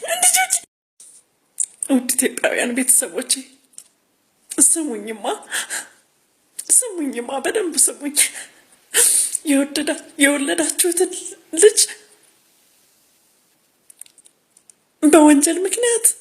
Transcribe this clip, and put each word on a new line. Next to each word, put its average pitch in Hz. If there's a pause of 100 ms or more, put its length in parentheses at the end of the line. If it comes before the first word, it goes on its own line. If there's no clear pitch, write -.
(180)
ልጆቼ። 740 (1300)
ውድ 247
ኢትዮጵያውያን -
ቤተሰቦቼ 254 (1300)
ስሙኝማ፣ 220 (1500)
ስሙኝማ፣ 277 (100)
በደንብ 349
ስሙኝ። 277 (1300)
የወደዳ-፣ 285 (280)
የወለዳችሁትን 320 (420)
ልጅ 349 (3250)
በወንጀል 302
ምክንያት፣ 453 (160)